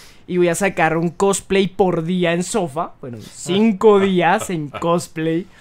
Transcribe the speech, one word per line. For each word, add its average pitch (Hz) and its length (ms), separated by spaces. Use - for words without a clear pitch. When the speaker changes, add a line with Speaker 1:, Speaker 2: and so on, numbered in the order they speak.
Speaker 1:
y 180 100
voy 175 100
a 165 60
sacar 170 420
un 170 140
cosplay 196 560
por 175 380
día 175 280
en 175 120
Sofa". 175 560
Bueno, 120 200
cinco 202 800
Speaker 2:
<laughs> 196 80
Speaker 1:
días 175 420
en 156 180
cosplay. 165 800